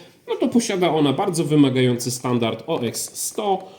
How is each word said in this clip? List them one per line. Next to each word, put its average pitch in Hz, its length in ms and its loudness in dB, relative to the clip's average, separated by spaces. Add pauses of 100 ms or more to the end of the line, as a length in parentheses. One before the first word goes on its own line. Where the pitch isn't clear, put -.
(280)
no 466 80 -2
to 285 120 0
posiada 196 420 0
ona 147 220 2
bardzo 170 320 -2
wymagający 127 680 2
standard 117 560 -2
O 156 160 -2
X - 320 -6
sto, 196 540 -4 (100)